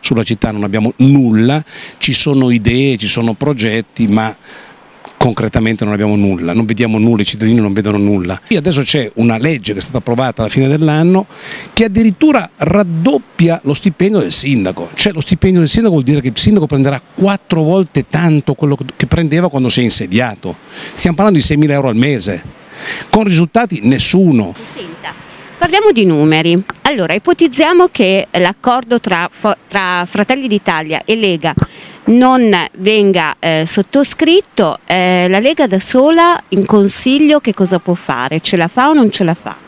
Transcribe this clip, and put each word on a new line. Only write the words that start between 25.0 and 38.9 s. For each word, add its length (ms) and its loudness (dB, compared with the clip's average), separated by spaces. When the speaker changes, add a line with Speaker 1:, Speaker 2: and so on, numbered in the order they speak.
Speaker 2:
parliamo 340 2
di 140 4
numeri. 580 2
Allora, 280 -2
ipotizziamo 760 2
che 420 0
l'accordo 680 -2
tra 300 -4
fo-, 260 -4
tra 380 -2
Fratelli 420 -2
d'Italia 560 -2
e 100 0
Lega 380 -2
non 480 4
venga, 600 0
eh, 280 -2
sottoscritto, 1160 0
eh, 440 0
la 100 2
Lega 300 0
da 100 0
sola 680 2
in 180 0
consiglio 720 2
che 160 -2
cosa 240 0
può 160 -2
fare? 460 -4
Ce 160 -2
la 100 2
fa 220 0
o 60 4